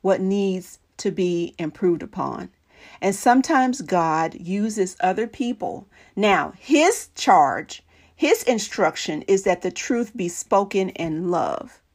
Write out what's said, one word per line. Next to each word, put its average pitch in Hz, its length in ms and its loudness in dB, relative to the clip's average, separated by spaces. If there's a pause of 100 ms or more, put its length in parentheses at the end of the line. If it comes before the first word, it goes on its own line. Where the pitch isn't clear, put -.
what 190 180 2
needs 190 580 -2 (200)
to 202 120 -2
be 175 480 -2
improved 165 440 -2
upon. 135 480 -8 (500)
And 190 140 0
sometimes 254 680 2
God 160 540 0
uses 202 680 -4
other 190 260 0
people. - 600 -8 (300)
Now, 190 420 2
his 330 560 2
charge, - 680 2 (320)
his - 280 2
instruction 185 800 -2
is 190 220 2
that 180 180 0
the 185 80 -2
truth 233 440 -4
be 185 140 -4
spoken 196 600 0
in 165 400 -6
love - 500 -4 (140)